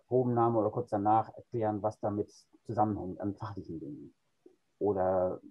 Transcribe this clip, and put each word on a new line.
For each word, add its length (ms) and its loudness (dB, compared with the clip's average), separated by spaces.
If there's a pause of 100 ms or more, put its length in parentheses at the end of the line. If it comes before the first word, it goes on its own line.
Probennahme 520 2
oder 100 2
kurz 200 -4
danach 440 2
erklären, 480 -2
was 180 -2
damit 320 -2 (320)
zusammenhängt 560 -2
an 140 -2
fachlichen 460 -10
Dingen. 340 -12 (640)
Oder 640 2 (120)